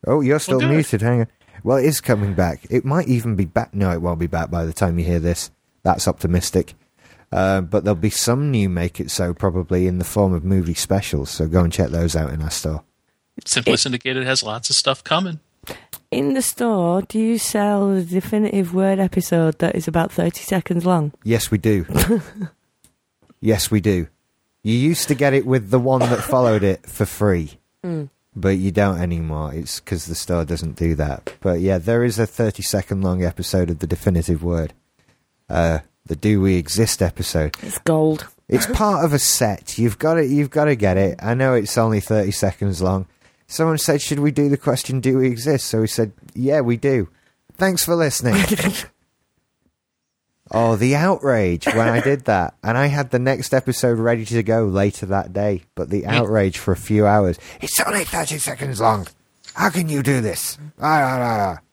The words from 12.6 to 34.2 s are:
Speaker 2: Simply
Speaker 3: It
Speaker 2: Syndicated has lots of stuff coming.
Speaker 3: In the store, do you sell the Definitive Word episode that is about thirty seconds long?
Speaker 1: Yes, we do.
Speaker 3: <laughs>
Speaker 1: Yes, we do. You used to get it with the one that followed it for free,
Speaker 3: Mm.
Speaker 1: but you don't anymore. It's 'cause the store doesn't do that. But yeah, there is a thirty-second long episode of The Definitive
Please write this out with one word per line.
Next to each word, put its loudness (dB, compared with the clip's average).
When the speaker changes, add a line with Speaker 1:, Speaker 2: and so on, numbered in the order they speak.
Speaker 2:
Simply 0
Speaker 3:
It 0
Speaker 2:
Syndicated -2
has 0
lots -6
of 0
stuff 0
coming. -2
Speaker 3:
In 0
the 0
store, 0
do -4
you 2
sell 0
the 0
Definitive 0
Word 2
episode 0
that 0
is -2
about 0
thirty -2
seconds -2
long? 2
Speaker 1:
Yes, 0
we 2
do. 2
Speaker 3:
<laughs> 2
Speaker 1:
Yes, 0
we 2
do. 2
You 0
used 0
to 2
get 2
it 4
with 0
the 4
one 2
that 2
followed 2
it 0
for -2
free, -2
Speaker 3:
Mm. -6
Speaker 1:
but 0
you 0
don't 0
anymore. -4
It's -8
'cause -8
the -8
store -2
doesn't -6
do 0
that. -4
But 0
yeah, 2
there 0
is 0
a 2
thirty-second -2
long 0
episode -2
of -4
The -4
Definitive 0